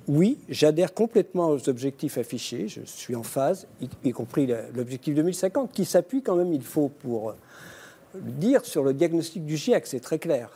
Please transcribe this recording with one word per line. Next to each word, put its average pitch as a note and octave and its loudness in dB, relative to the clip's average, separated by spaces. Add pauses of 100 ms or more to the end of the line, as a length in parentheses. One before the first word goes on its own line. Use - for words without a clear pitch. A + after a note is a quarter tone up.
oui, F3+ 4 (120)
j'adhère D#3 4
complètement F#3 2
aux C#3+ 2
objectifs C3+ -4
affichés, B2 -6
je A#2 -12
suis - -10
en A2+ -6
phase, C#3+ -2 (140)
y, C3 -8 (160)
y B2+ 2
compris C3 0
le, A#2 0 (160)
l'objectif B2+ -4
deux D3+ 4
mille F3+ 2
cinquante, F#3+ -2
qui F#3 -2
s'appuie F#3+ 2
quand G#3 0
même, F3 2
il C#3+ 0
faut C#3+ 0
pour, A#2 -6
euh, - -12 (800)
le C3+ -10
dire, G#3+ 2
sur D3+ -2
le C3+ 4
diagnostic D#3+ 0
du D#3 -2
giec, G3 2
c'est B2+ -6
très - -4
clair. C3 -2